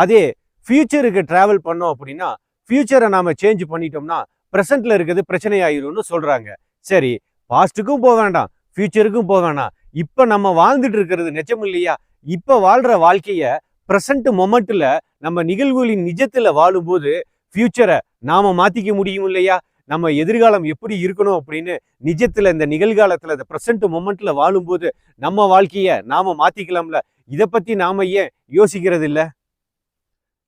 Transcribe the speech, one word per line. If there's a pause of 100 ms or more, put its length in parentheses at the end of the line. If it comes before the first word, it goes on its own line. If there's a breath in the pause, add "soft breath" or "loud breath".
அதே (460)
ஃபியூச்சருக்கு (100)
டிராவல்
பண்ணோம்
அப்படின்னா (380)
ஃபியூச்சரை
நாம
சேஞ்ச்
பண்ணிட்டோம்னா (340)
பிரசன்ட்ல
இருக்கிறது
பிரச்சனை
ஆயிரும்னு
சொல்றாங்க. (400)
சரி, (380)
பாஸ்டுக்கும்
போக
வேண்டாம், (240)
ஃபியூச்சருக்கும்
போக
வேண்டாம், (300)
இப்ப
நம்ம
வாழ்ந்துட்டு
இருக்கிறது
நிஜம்
இல்லையா? (400)
இப்ப
வாழ்ற (140)
வாழ்க்கைய (460)
பிரசன்ட் (100)
மொமெண்ட்ல (400)
நம்ம
நிகழ்வுகளின்
நிஜத்துல
வாழும்போது (420)
ஃபியூச்சரை (320)
நாம
மாத்திக்க
முடியும்
இல்லையா? (360)
நம்ம (120)
எதிர்காலம்
எப்படி
இருக்கணும்
அப்படின்னு (320)
நிஜத்துல
இந்த
நிகழ்காலத்துல
இந்த
பிரசன்ட்
மொமெண்ட்ல
வாழும்போது (380)
நம்ம
வாழ்க்கைய (160)
நாம
மாத்திக்கலாம்ல. (360)
இதை (100)
பத்தி (100)
நாம (140)
ஏன் (280)
யோசிக்கிறது
இல்ல? (1300)